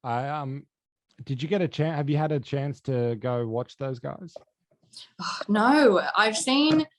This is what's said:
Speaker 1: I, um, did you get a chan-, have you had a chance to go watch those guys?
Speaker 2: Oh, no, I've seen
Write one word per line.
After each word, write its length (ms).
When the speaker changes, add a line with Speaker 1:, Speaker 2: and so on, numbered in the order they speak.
Speaker 1:
I, 240
um, 380
did 180
you 60
get 140
a 80
chan-, 260
have 140
you 80
had 160
a 80
chance 400
to 340
go 320
watch 300
those 220
guys? 360
Speaker 2:
Oh, 260
no, 540
I've 220
seen 480